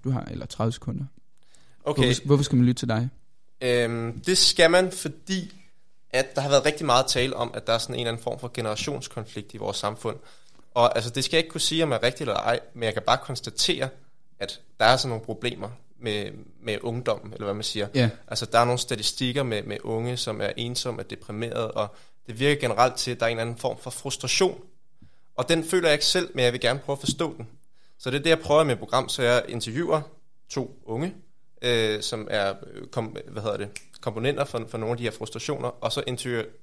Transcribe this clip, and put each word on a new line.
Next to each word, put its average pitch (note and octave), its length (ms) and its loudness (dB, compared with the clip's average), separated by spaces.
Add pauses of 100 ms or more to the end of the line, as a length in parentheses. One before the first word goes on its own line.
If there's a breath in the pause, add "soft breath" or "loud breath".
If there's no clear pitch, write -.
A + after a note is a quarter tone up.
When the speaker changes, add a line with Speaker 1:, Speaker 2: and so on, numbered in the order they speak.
Speaker 1:
du C3 60 -2
har, - 200 -2
eller - 160 -8
tredive A2+ 260 0
sekunder. C#3 320 -6 (800 soft breath)
Speaker 2:
Okay. C3+ 200 2
Speaker 1:
Hvorfor, A#2+ 200 4
hvorfor C#3 200 6
skal - 120 2
man B2 100 8
lytte B2 140 2
til A#2+ 80 -4
dig? A#2 200 0 (520)
Speaker 2:
Øhm, A#2 640 0
det F#3 120 4
skal - 320 8
man, F3+ 220 6
fordi F3+ 600 -6 (580)
at C3 240 0
der C#3 80 0
har C#3 60 -2
været C#3 180 6
rigtig D3+ 200 0
meget C3 200 6
tale C3 300 0
om, A#2 180 -4
at A2 120 -6
der A2+ 60 2
er A#2 60 2
sådan B2 160 -4
en B2 60 -4
eller A#2 120 -2
anden A#2 100 -6
form A#2+ 160 -4
for A#2+ 160 -10
generationskonflikt A2 1000 -6
i - 20 -12
vores G2+ 200 -4
samfund. G#2+ 400 -4 (580 soft breath)
Og A#2+ 220 6
altså, A#2 140 -2
det C3 140 -2
skal - 120 0
jeg E3 80 4
ikke D#3+ 80 -10
kunne D#3+ 80 -6
sige, D#3+ 220 2
om D#3 80 2
jeg A#2 60 2
er G#2+ 60 0
rigtig C3 200 2
eller A2+ 120 -2
ej, A#2+ 260 0 (140)
men A#2+ 80 -6
jeg A2 100 0
kan - 140 -2
bare B2 160 4
konstatere, C3 680 -2 (500)
at - 220 -8 (180)
der A2 60 4
er B2 120 8
sådan C3 120 -2
nogle A2+ 160 -4
problemer A2+ 440 -6 (320)
med, G#2 300 -4 (320)
med A2+ 200 -4
ungdommen, A2+ 500 -4
eller G2+ 120 -10
hvad G2+ 100 -2
man G#2 100 -6
siger. G#2 300 -4
Speaker 1:
Ja. B2 140 4 (200)
Speaker 2:
Altså, A2 240 -6
der A#2 60 6
er A#2+ 60 8
nogle B2 140 2
statistikker B2 640 -2
med, A2 200 -2
med G#2 220 -6
unge, A#2 320 -2
som G#2+ 240 -6
er G2+ 160 0
ensomme A#2+ 440 -4
og G#2 100 -10
deprimerede, A2 600 -6
og G#2 260 -4 (300 soft breath)
det A2+ 140 -12
virker C#3+ 200 2
generelt A#2+ 360 4
til, - 140 -4
at A#2+ 100 -4
der A#2 60 2
er A#2 40 2
en A#2 60 -4
eller A2+ 60 -4
anden A#2 160 -6
form A#2+ 240 -4
for B2+ 80 -10
frustration. - 680 -2 (760 soft breath)
Og B2+ 120 -2
den E3 160 2
føler E3+ 240 2
jeg D3+ 60 6
ikke D3 120 0
selv, F#3 280 2
men B2+ 100 2
jeg B2 80 6
vil A#2+ 80 -4
gerne B2 180 2
prøve C#3 160 -4
at C#3 60 -8
forstå C#3+ 360 -2
den. C3 100 -12 (520)
Så B2+ 120 -6
det C3+ 80 0
er C#3+ 40 -2
det, E3 80 4
jeg D#3+ 100 6
prøver D#3 240 6
med C3+ 100 4
mit G2+ 40 -4
program, B2 300 0
så - 140 -2
jeg A#2+ 260 6
interviewer D3+ 520 0 (500)
to - 360 -6
unge, C#3 280 -4 (480)
øh, A2 400 2
som A2 280 -6
er, G2 240 0 (200)
øh, - 120 -12
kom-, A2 300 -6 (120)
hvad G#2 140 -8
hedder G#2 140 -2
det, G2+ 120 -6 (320)
komponenter B2+ 440 -2
for, A2+ 240 -6
for A#2 100 -8
nogle A2+ 140 -2
af A#2+ 40 -2
de A#2 80 -8
her A2+ 60 0
frustrationer, B2 580 -6
og A#2 240 -4
så C#3 140 -4
interviewer A#2+ 380 -4 (180)